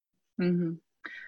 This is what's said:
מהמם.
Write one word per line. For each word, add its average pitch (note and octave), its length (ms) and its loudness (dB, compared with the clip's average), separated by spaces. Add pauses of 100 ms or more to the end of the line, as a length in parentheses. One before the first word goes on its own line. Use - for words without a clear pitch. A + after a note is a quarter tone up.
(380)
מהמם. F3 360 2 (540)